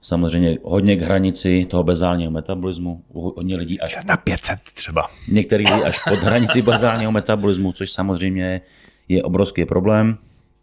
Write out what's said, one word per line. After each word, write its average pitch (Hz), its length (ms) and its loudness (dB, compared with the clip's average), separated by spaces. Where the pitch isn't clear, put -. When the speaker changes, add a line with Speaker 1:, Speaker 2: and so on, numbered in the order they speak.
Speaker 1:
samozřejmě 85 600 0
hodně 98 340 2
k 87 60 -2
hranici 92 680 2
toho 90 140 2
bazálního 87 460 0
metabolismu. 87 760 -6
U - 120 -12
ho-, 90 160 -4
hodně 92 200 -4
lidí 87 240 -6
až - 240 -6
Speaker 2:
Na - 120 0
pět - 280 -4
set - 140 -2
třeba. 80 340 -4
Speaker 1:
Některý 104 380 2
lidi - 160 2
až - 160 -2
pod 196 100 2
hranici 120 440 2
bazálního 113 500 2
metabolismu, 101 600 0
což 95 200 -6
samozřejmě 92 680 -2
je 92 140 2
obrovský 90 420 0
problém. 107 520 2